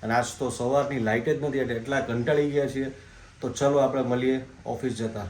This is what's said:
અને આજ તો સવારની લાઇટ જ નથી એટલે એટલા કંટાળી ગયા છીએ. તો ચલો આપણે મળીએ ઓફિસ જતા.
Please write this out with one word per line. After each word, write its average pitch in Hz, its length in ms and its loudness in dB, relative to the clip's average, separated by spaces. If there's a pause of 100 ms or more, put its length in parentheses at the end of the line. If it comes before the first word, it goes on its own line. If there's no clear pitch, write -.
અને 113 160 0
આજ 123 120 0 (120)
તો 127 160 -2
સવારની 135 500 2
લાઇટ 120 240 2
જ - 80 4
નથી 135 240 0
એટલે 117 160 -4
એટલા 135 200 -2 (100)
કંટાળી 143 440 2
ગયા 139 200 2
છીએ. 135 180 -4 (480)
તો - 180 -4
ચલો 139 280 4
આપણે 131 260 0
મળીએ 127 260 2 (360)
ઓફિસ 123 260 -2
જતા. 110 300 -4